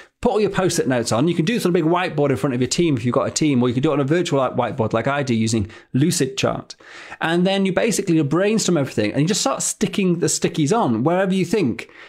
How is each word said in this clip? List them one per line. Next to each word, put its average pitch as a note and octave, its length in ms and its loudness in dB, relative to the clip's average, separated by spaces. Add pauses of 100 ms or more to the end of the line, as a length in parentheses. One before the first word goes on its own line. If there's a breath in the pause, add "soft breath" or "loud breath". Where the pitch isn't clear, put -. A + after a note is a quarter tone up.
(200 loud breath)
Put - 120 0
all D4+ 80 0
your G#3 100 2
Post-it F#3 380 0
notes A#2+ 240 0
on. B2 160 2
You E3+ 60 2
can E3+ 100 0
do A3+ 140 0
sort F3+ 120 0
of - 40 0
big F3 100 2
whiteboard D#3+ 460 0
in C3 60 2
front C#3 180 -2
of B2 60 0
your B2 80 0
team E3 280 0
if G#2+ 80 -4
you've B2 100 0
got A2 140 0
a - 20 -8
team, C#3 320 2
or B2+ 60 2
you A#2+ 60 0
can B2+ 80 -2
do D#3 80 2
it C#3 40 0
on C#3+ 60 0
a C#3+ 40 0
virtual, D#3 360 0
like, A#2+ 160 0
whiteboard A#2+ 360 -2
like A#2 140 0
I C#3+ 160 -2
do B2 120 0
using A2 360 0 (240 loud breath)
Lucidchart. C3+ 800 0 (460 loud breath)
And F3 260 2
then G3 180 2
you F#3+ 80 0
basically F#3+ 500 0
brainstorm F#3+ 540 2
everything A2 360 -2
and C#3 100 0
you D#3+ 60 0
just G#3 120 0
start - 220 -2
sticking F#3 560 -2
the E3 80 -2
stickies D#3 500 0
on B2+ 280 0
wherever F#3 280 0
you F#3+ 120 2
think. D3+ 440 -2 (200 loud breath)